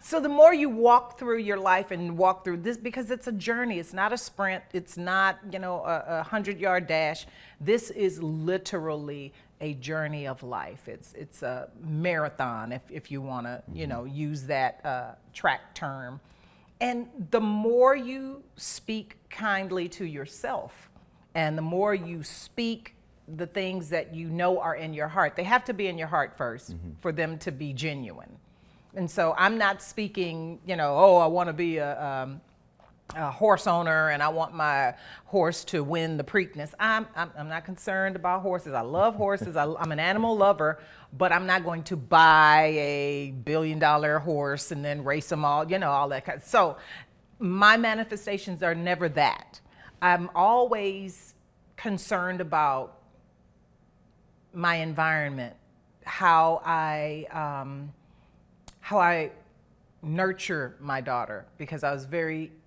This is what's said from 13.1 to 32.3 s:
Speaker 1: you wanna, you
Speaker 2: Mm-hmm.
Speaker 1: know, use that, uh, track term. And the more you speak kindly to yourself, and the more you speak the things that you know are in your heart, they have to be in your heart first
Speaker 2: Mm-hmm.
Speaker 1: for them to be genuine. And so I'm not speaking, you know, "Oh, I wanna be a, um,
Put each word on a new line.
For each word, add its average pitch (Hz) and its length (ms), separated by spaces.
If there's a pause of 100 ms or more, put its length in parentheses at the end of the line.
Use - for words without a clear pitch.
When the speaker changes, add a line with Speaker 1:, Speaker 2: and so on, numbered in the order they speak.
Speaker 1:
you 139 100
wanna, 123 400 (100)
you 165 120
Speaker 2:
Mm-hmm. 147 60
Speaker 1:
know, 120 160
use 147 380
that, 131 420
uh, 127 260 (220)
track - 420
term. 135 440 (600)
And 240 260 (220)
the 233 120
more 233 540
you 269 460 (140)
speak - 640 (120)
kindly 190 600
to 180 160
yourself, 147 840 (460)
and 156 220
the 156 40
more 185 320
you 170 300
speak - 720 (320)
the 160 200
things 185 420
that 165 260
you 165 140
know 175 300
are 165 160
in 156 180
your 151 160
heart, 160 260
they 170 80
have 240 220
to 247 80
be 196 140
in 175 100
your 160 100
heart 151 280
first 123 360
Speaker 2:
Mm-hmm. 85 200 (100)
Speaker 1:
for 175 100
them 160 280
to 165 120
be 143 220
genuine. 127 640 (580)
And 180 140
so 165 300
I'm 202 180
not 202 240
speaking, 170 880
you 180 80
know, 147 200
"Oh, 180 220
I 170 80
wanna 170 280
be 165 240
a, 143 220
um, 135 420 (760)